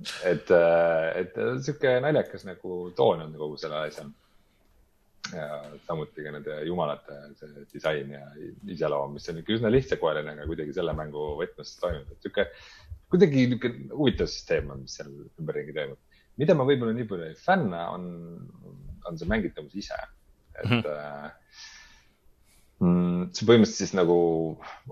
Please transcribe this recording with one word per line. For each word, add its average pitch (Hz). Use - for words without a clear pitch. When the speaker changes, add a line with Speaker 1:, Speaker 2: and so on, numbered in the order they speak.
Speaker 1:
Et, 90
äh, 85
et 92
sihuke 135
naljakas 131
nagu 90
toon 82
on 78
kogu 76
sellel 76
asjal. 73
Ja 85
samuti 78
ka 76
nende 73
jumalate 76
see 71
disain 73
ja 69
iseloom, 73
mis 71
on 82
ikka 107
üsna 113
lihtsakoeline, 78
aga 73
kuidagi 76
selle 85
mängu 76
võtmes 78
toimib. 76
Et -
sihuke, 98
kuidagi 143
nihuke 120
huvitav 117
süsteem 71
on, 67
mis -
seal 71
ümberringi 76
toimub. 73
Mida 160
ma 135
võib-olla 120
nii 117
palju 87
ei 80
fänna, 98
on, 90
on 82
see 82
mängitavus 80
ise. -
Et, -
Speaker 2:
Mhm. 120
Speaker 1:
äh, 73
mm, 90
see -
põhimõtteliselt 113
siis 95
nagu 87